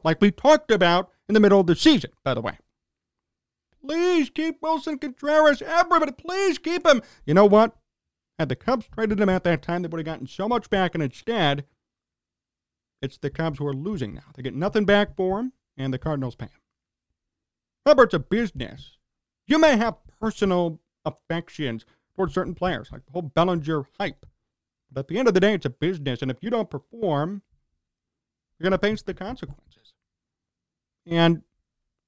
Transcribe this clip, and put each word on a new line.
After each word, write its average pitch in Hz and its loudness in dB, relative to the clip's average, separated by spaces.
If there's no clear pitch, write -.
like 160 0
we 208 6
talked 302 4
about 185 2
in 208 -2
the 220 6
middle 202 6
of 185 4
the 170 2
season, 294 4
by 131 -2
the 117 -6
way. 110 -8
Please 330 0
keep 320 -6
Wilson 311 -4
Contreras. 294 0
Everybody, 330 2
please 370 -4
keep 349 -4
him. 277 6
You 147 -2
know 196 8
what? 214 4
Had 151 -4
the 127 -4
Cubs 240 -4
traded 214 -2
him 208 2
at 185 0
that 165 0
time, 175 -6
they 175 -6
would 165 -8
have 156 -8
gotten 160 -10
so 196 -8
much 240 -4
back, 190 0
and 165 -4
instead, 143 -2
it's 135 -10
the 143 -8
Cubs 160 -6
who 147 -6
are 143 -4
losing 139 -8
now. - -18
They 131 -16
get 127 -8
nothing 196 -2
back 202 2
for 190 -2
him, 254 -8
and 135 -6
the 127 -4
Cardinals 135 -6
pay 117 -14
him. - -20
Remember, 277 8
it's - 0
a 170 0
business. - -6
You 311 2
may 302 6
have 220 -2
personal 180 -2
affections 143 -8
towards 180 -4
certain 185 -4
players, 175 -6
like - -20
the - -20
whole 170 -8
Bellinger 160 -2
hype. 196 -8
But 135 -8
at 135 -10
the 175 -6
end 262 2
of 202 2
the 185 4
day, 202 2
it's 180 -4
a 139 -2
business, 143 -6
and 131 -6
if 120 -8
you 208 -8
don't 226 -4
perform, 180 -6
you're 160 -20
gonna 185 0
face 208 -2
the 190 -10
consequences. - -16
And 170 2